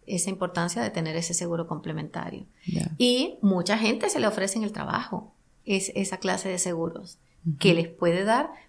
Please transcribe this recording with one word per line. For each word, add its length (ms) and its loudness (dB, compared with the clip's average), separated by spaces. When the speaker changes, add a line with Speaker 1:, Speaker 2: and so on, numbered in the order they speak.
Speaker 1:
esa 240 -2
importancia 500 -2
de 80 -2
tener 260 -4
ese 200 -2
seguro 320 -2
complementario. 800 -8
Speaker 2:
Ya. 320 -2
Speaker 1:
Y 460 4
mucha 340 4
gente 320 0
se 100 0
le 80 2
ofrece 300 0
en 60 0
el 80 -4
trabajo 640 -4
es-, 320 0
esa 220 -2
clase 320 -2
de 80 -2
seguros 600 -4
Speaker 2:
Ujú. 140 0
Speaker 1:
que 160 8
les 120 2
puede 360 2
dar 260 2